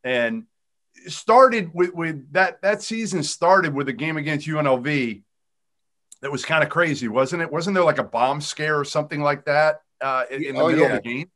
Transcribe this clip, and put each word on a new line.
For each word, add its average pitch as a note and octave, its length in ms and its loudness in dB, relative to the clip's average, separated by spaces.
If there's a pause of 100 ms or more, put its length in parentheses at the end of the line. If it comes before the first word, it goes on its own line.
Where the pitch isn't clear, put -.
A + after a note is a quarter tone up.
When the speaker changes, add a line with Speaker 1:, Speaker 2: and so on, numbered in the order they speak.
Speaker 1:
And A#2 420 -2 (640)
started A3+ 640 4
with, F3 220 0
with D#3+ 380 -6
that, F3+ 280 2
that G#3 220 0
season F#3+ 400 -4
started E3+ 500 0
with C#3 160 -4
a C3 40 -6
game D#3 240 -4
against D3 280 -4
U D#3 140 -4
N D3 80 0
L C3 100 4
V B2 460 -4 (960)
that C#3 100 -8
was C3 140 -8
kinda D#3 220 2
crazy, D3+ 400 -2
wasn't C3 340 -2
it? D#3+ 100 -4
Wasn't E3 220 -4
there, F#3 100 2
like, D3+ 140 4
a - 60 -2
bomb B2+ 380 0
scare D3+ 360 -4
or C#3+ 80 -2
something D3+ 360 -4
like D3 240 -2
that, D3+ 360 2 (200)
uh, C3 280 -2
in, C3+ 140 -8
in C#3 120 -6
the C3+ 60 0
Speaker 2:
Oh, D#3 60 4
Speaker 1:
middle D#3+ 160 4
Speaker 2:
yeah. B2 120 2
Speaker 1:
of G#2 80 -6
the A#2+ 60 -8
game? C3+ 260 -8